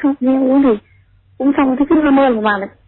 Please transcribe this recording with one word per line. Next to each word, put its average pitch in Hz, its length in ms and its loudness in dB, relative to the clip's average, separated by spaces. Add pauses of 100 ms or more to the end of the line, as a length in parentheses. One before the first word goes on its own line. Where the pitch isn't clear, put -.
không, 277 180 0
nghe 262 160 0
uống 269 260 0
thì 269 80 2 (680)
uống 277 180 0
xong 262 220 0
thì 285 100 0
cứ 339 60 2
mơ 302 160 0
mơ 269 200 2
mà 214 280 -2
mà 196 80 -8 (220)